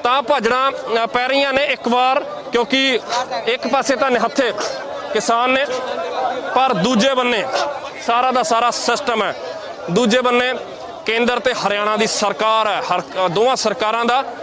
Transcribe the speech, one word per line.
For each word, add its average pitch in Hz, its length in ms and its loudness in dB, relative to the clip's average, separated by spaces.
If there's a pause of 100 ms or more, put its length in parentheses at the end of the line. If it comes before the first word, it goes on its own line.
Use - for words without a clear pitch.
ਤਾਂ 247 180 2
ਭਾਜੜਾਂ, 254 500 2
ਅ, 226 340 -2
ਪੈ 240 220 0
ਰਹੀਆਂ 277 260 2
ਨੇ 277 100 2
ਇੱਕ 262 240 -2
ਵਾਰ, 254 380 2 (260)
ਕਿਉਂਕਿ 247 480 2 (480)
ਇੱਕ 247 200 -2
ਪਾਸੇ 269 280 2
ਤਾਂ 262 160 2
ਨਿਹੱਥੇ 233 420 0 (600)
ਕਿਸਾਨ 233 360 2
ਨੇ, 269 160 2 (920)
ਪਰ 262 180 4
ਦੂਜੇ 240 400 4
ਬੰਨੇ 247 320 0 (600)
ਸਾਰਾ 247 260 2
ਦਾ 247 120 2
ਸਾਰਾ 233 280 2
ਸਿਸਟਮ 233 520 0
ਹੈ, 165 120 -2 (560)
ਦੂਜੇ 233 300 4
ਬੰਨੇ 247 320 2 (520)
ਕੇਂਦਰ 233 340 0
ਤੇ 247 140 0
ਹਰਿਆਣਾ 208 440 0
ਦੀ 214 100 2
ਸਰਕਾਰ 214 600 0
ਹੈ, 180 140 0
ਹਰ, 180 200 0
ਅ, 185 260 -2
ਦੋਵਾਂ 220 280 2
ਸਰਕਾਰਾਂ 220 500 0
ਦਾ 254 180 2 (200)